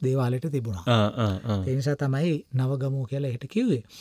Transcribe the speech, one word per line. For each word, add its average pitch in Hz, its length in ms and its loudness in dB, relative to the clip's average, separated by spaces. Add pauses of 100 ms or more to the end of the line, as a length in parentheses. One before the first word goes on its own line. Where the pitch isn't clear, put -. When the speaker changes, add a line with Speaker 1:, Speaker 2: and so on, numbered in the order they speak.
Speaker 1:
දේවාලයට 127 500 2
තිබුණා. 113 340 -4
Speaker 2:
ආ, 110 220 6 (100)
ආ, 107 160 2 (100)
ආ. 107 200 0
Speaker 1:
ඒ 131 120 0
නිසා 139 200 0
තමයි 143 400 0 (180)
නවගමුව 135 520 0
කියලා 139 240 -4
එහෙට 123 200 -6
කිව්වේ. 208 320 2 (200)